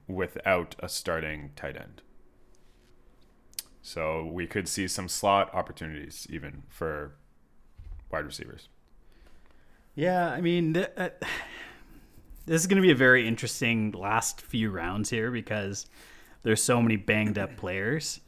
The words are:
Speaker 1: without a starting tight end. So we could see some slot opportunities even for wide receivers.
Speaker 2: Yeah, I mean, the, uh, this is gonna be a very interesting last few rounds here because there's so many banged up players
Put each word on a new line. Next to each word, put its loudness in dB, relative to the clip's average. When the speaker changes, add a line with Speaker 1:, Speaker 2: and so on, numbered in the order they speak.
Speaker 1:
without -2
a -8
starting -4
tight -8
end. -16
So -4
we -6
could -2
see -2
some -6
slot 4
opportunities -6
even -10
for -6
wide -2
receivers. -14
Speaker 2:
Yeah, 2
I -4
mean, 2
the, 0
uh, -4
this 2
is 0
gonna 6
be 10
a 8
very 8
interesting 0
last -2
few -2
rounds -4
here -2
because -4
there's 4
so 4
many 6
banged 2
up -4
players -4